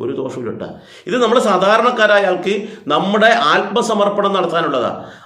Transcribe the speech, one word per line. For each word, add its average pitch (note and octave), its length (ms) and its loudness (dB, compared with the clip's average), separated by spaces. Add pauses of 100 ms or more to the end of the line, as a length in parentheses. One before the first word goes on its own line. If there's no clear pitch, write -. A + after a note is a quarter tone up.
ഒരു B2 180 -6
ദോഷവും B2+ 320 -8
ഇല്ല. - 140 -10 (420)
ഇത് F3+ 140 -4
നമ്മൾ A#3 260 4
സാധാരണക്കാരായ G#3 880 4
ആൾക്ക് F3+ 220 -2 (380)
നമ്മുടെ G3+ 380 2 (220)
ആത്മസമർപ്പണം G3+ 840 0
നടത്താനുള്ളതാണ്. D3+ 640 -2 (260)